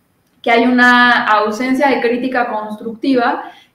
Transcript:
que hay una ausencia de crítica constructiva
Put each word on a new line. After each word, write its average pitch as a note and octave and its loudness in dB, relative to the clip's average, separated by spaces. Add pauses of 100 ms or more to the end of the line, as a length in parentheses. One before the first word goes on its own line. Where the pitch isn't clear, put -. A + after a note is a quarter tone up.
(420)
que A#3+ -2
hay A#3+ 4
una B3 4
ausencia B3+ 0
de B3 0
crítica B3 -2
constructiva A3+ -4 (320)